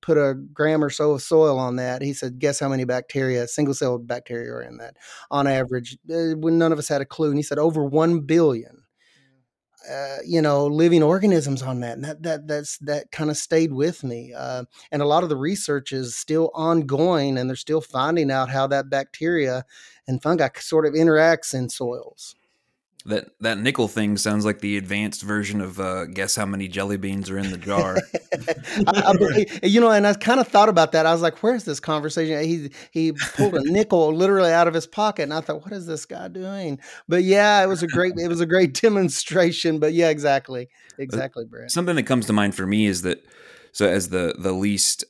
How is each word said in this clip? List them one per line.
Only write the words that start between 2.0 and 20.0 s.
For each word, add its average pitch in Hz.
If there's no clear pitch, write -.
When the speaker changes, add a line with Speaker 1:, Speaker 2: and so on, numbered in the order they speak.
Speaker 1:
he 139
said, 127
"guess 139
how 143
many 131
bacteria, 127
single-celled 135
bacteria 120
are 120
in 120
that 117
on 143
average?" 127
Uh, 165
when 165
none 165
of 156
us 151
had 139
a 135
clue. 156
And 143
he 151
said, 143
"Over 156
one 160
billion." 143
Uh, 135
you 170
know, 143
living 160
organisms 156
on 127
that. 120
And 131
that, 151
that, 156
that's, 147
that 147
kinda 151
stayed 165
with 147
me. 123
Uh, 127
and 147
a 143
lot 151
of 170
the 147
research 143
is 127
still 160
ongoing, 156
and 127
they're 131
still 156
finding 147
out 131
how 135
that 139
bacteria 139